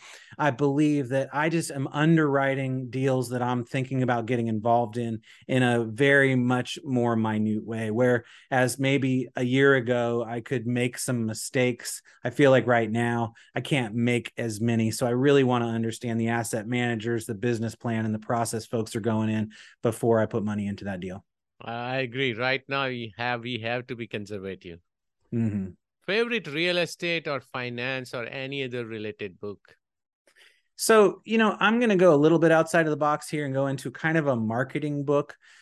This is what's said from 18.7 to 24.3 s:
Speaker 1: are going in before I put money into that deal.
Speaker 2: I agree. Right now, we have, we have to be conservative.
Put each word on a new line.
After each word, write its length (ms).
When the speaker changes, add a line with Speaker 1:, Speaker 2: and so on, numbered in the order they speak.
Speaker 1:
are 160
going 180
in 220
before 380
I 80
put 160
money 240
into 180
that 140
deal. 260
Speaker 2:
I 340
agree. 360
Right 340
now, 200
we 300
have, 240
we 180
have 260
to 100
be 120
conservative. 720